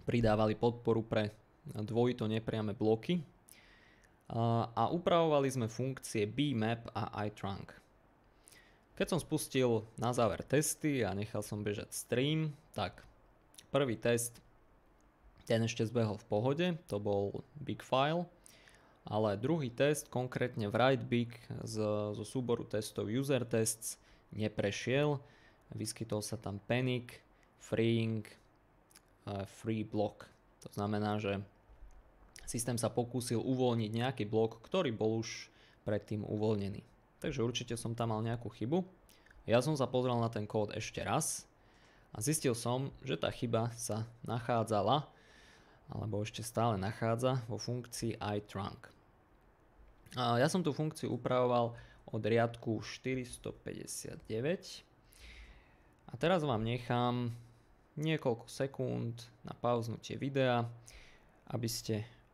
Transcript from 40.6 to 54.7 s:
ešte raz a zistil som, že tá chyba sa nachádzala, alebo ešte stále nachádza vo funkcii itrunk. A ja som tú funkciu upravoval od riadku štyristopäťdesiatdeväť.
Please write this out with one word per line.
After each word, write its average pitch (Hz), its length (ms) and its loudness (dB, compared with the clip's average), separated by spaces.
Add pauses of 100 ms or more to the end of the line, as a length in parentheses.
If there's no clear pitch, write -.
ešte - 320 -6
raz 131 400 0 (640)
a - 80 -10
zistil 139 320 2
som, 123 400 -2 (100)
že 135 140 -4
tá - 160 -2
chyba 117 480 0
sa 110 240 -4 (240)
nachádzala, 113 800 2 (800)
alebo 104 320 -4
ešte 110 240 -6
stále 110 320 0
nachádza 117 720 0
vo 110 80 -6
funkcii 120 640 -6
itrunk. 104 720 -6 (1300)
A 120 160 4
ja 135 160 6
som 190 80 4
tú 160 160 2
funkciu 156 400 -2
upravoval 123 640 2 (280)
od 110 160 -4
riadku 117 560 2
štyristopäťdesiatdeväť. - 1800 -6 (1400)